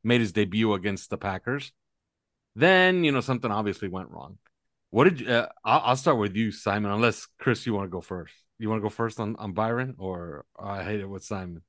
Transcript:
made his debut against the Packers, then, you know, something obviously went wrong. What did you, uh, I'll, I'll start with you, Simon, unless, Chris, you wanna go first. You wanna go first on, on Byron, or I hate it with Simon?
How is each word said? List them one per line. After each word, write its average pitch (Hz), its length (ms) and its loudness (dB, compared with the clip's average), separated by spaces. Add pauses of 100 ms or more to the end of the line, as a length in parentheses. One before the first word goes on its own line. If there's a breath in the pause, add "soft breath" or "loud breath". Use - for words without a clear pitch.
made 120 180 4
his 101 120 -2
debut 107 400 2
against 98 360 -4
the 98 80 -6
Packers, 107 540 -6 (840)
then, 185 480 6
you 151 80 4
know, 135 100 2
something 120 300 -2
obviously 104 380 -2
went 90 200 -10
wrong. 80 280 -18 (540)
What 117 140 6
did 165 160 4
you, 98 80 -6
uh, 117 200 2 (140)
I'll, 120 220 4
I'll 123 100 4
start 135 220 2
with 104 180 -2
you, 110 160 0
Simon, 101 400 -2
unless, 110 360 0 (120)
Chris, - 260 0
you 120 80 -2
wanna 98 160 -4
go 87 120 -8
first. 87 320 -12 (260)
You 110 100 -6
wanna 110 120 -2
go 104 80 -2
first 113 300 -6
on, 110 180 -4
on 101 160 -10
Byron, 117 440 -4
or 87 480 -10 (140)
I 98 240 -10
hate 104 160 -6
it 98 100 -10
with 98 140 -12
Simon? 90 440 -10